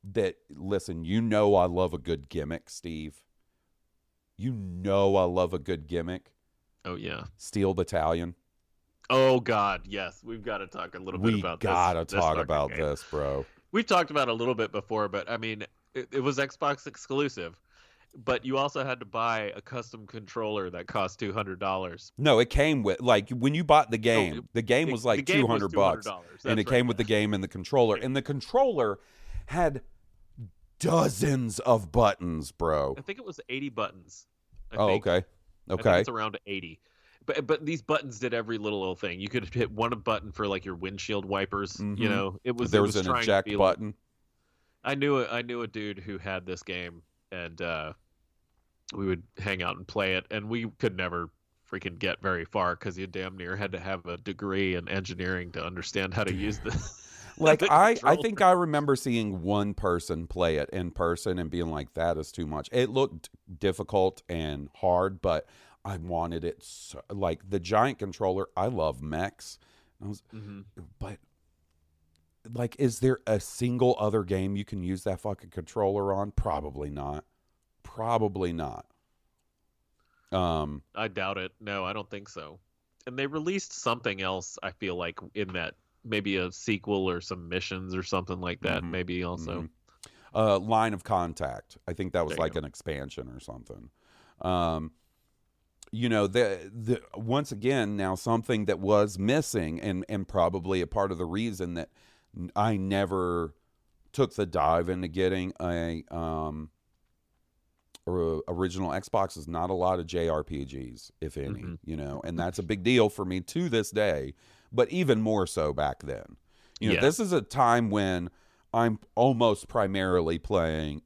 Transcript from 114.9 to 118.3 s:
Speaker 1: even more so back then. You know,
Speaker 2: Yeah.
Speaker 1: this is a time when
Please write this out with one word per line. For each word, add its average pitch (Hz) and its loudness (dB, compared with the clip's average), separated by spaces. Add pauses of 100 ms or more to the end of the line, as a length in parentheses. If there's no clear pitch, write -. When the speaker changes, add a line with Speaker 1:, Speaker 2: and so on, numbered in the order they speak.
Speaker 1:
even 135 4
more 107 2
so 76 0
back 69 -2
then. 64 -10 (440)
You 110 0
know, 180 4
Speaker 2:
Yeah. - 2
Speaker 1:
this 147 4
is 190 0
a 151 4
time 120 4
when 92 0 (440)